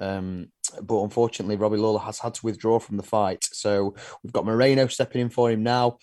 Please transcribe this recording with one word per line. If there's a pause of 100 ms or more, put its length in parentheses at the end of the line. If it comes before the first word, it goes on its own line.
um, (320)
but
unfortunately,
Robbie
Lawler
has
had
to
withdraw
from
the
fight.
So (280)
we've
got
Moreno
stepping
in
for
him
now.